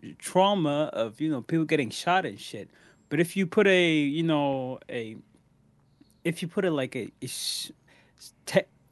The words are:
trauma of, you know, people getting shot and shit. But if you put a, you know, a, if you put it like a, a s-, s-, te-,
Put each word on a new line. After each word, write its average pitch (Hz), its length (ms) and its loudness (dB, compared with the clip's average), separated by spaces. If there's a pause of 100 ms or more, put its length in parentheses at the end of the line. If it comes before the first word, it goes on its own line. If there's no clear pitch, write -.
(160)
trauma 170 800 2
of, 113 260 -2
you 156 100 -2
know, 131 120 -2
people 165 240 0
getting 147 240 0
shot 180 340 0
and 104 160 -10
shit. - 300 -14 (400)
But 147 100 2
if 170 160 0
you 190 100 2
put 202 220 4
a, 180 240 6
you 147 320 2
know, 139 560 0 (100)
a, 113 260 -8 (1080)
if 170 180 -2
you 175 60 -4
put 190 160 -2
it 175 80 2
like 131 240 -2
a, 127 160 -6 (100)
a - 40 -10
s-, - 440 -8 (480)
s-, - 140 -20 (140)
te-, - 140 2 (320)